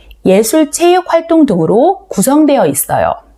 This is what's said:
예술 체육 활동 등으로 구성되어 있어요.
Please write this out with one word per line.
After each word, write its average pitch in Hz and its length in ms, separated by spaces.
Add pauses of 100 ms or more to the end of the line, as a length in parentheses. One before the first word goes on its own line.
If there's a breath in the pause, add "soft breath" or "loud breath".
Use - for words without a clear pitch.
(260 soft breath)
예술 233 440
체육 349 420
활동 330 340
등으로 196 600
구성되어 277 580
있어요. 131 480 (240)